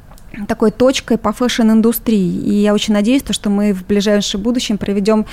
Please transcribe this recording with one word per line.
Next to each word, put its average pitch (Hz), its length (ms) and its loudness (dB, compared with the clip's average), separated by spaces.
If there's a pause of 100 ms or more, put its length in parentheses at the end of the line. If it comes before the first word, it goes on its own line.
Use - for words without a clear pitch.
(480)
такой 220 240 0
точкой 247 460 0
по 214 160 -2
фэшн-индустрии. 220 1120 2
И 208 120 0
я 208 180 2
очень 214 200 0
надеюсь, 208 300 2
то, - 100 -8
что - 160 -6
мы 208 240 0
в 185 120 -8
ближайшем 202 560 0
будущем 233 360 -2
проведём, 208 560 0